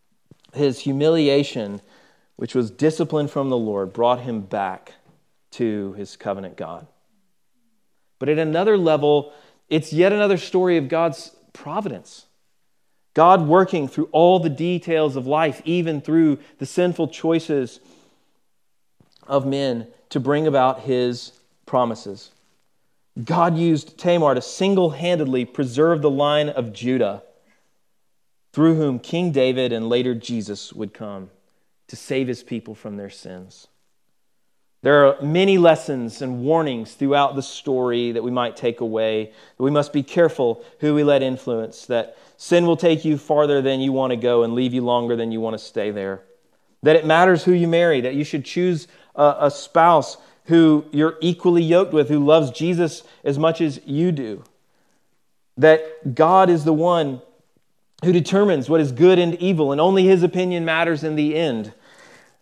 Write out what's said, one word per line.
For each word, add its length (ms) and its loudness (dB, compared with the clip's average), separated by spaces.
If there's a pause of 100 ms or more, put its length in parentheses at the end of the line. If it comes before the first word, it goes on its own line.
(520)
His 280 -2
humiliation, 1000 0 (560)
which 180 -8
was 160 -2
discipline 580 -2
from 200 -4
the 80 -2
Lord, 380 -4
brought 260 0
him 220 -8
back 500 -8 (600)
to 420 -4
his 220 -16
covenant 400 -10
God. 300 -14 (1300)
But 100 -6
at 100 0
another 380 0
level, 560 2 (360)
it's 240 -4
yet 200 2
another 240 0
story 400 0
of 120 -2
God's 460 -4 (180)
providence. 760 -12 (880)
God 320 6
working 420 2
through 240 -6
all 260 4
the 100 -2
details 680 -2
of 100 -8
life, 380 -2
even 360 -4
through 380 2 (200)
the 80 -10
sinful 420 -2
choices 720 -4 (1500)
of 200 -2
men, 400 -4 (240)
to 100 -4
bring 260 0
about 340 2
his 520 -4 (340)
promises. 640 -4 (920)
God 360 0
used 400 -2
Tamar 360 0
to 60 -2
single-handedly 1040 -2
preserve 560 0
the 100 0
line 380 0
of 240 -6
Judah, 500 -4 (1300)
through 220 4
whom 220 -2
King 340 -4
David 400 0
and 180 -4
later 240 0
Jesus 580 -10
would 220 -12
come 340 -14 (600)
to 80 -20
save 320 -6
his 140 -8
people 320 -12
from 220 -14
their 140 -14
sins. 560 -20 (1120)
There 260 6
are 160 2
many 360 2
lessons 640 2
and 200 -8
warnings 520 -2
throughout 420 0
the 60 -4
story 680 -4
that 120 -4
we 80 -6
might 240 -4
take 240 -6
away, 460 -2 (300)
that 60 -10
we 80 0
must 220 0
be 100 -2
careful 600 0 (160)
who 120 0
we 120 2
let 180 4
influence, 640 -6
that 300 -4 (200)
sin 300 0
will 100 2
take 280 0
you 120 0
farther 460 0
than 160 0
you 140 -2
want 180 -2
to 60 -2
go 260 2
and 120 -2
leave 200 -2
you 80 -2
longer 320 0
than 160 -4
you 100 -6
want 140 -6
to 100 -12
stay 280 -6
there. 300 -8 (600)
That 140 6
it 100 0
matters 380 4
who 80 4
you 160 2
marry, 320 2
that 160 -4
you 80 -2
should 200 -8
choose 440 -2 (260)
a, 280 4
a 100 4
spouse 640 2 (300)
who 440 6
you're 300 0
equally 420 2
yoked 300 2
with, 160 2
who 100 2
loves 320 4
Jesus 540 -4 (180)
as 160 -4
much 220 0
as 260 -4
you 240 -2
do. 320 -8 (1160)
That 580 2
God 340 6
is 140 0
the 80 2
one 500 0 (800)
who 100 2
determines 560 0
what 120 2
is 100 0
good 300 4
and 160 0
evil, 340 0
and 100 0
only 220 4
his 220 6
opinion 400 -2
matters 400 -2
in 100 -6
the 220 -2
end. 360 -4 (680)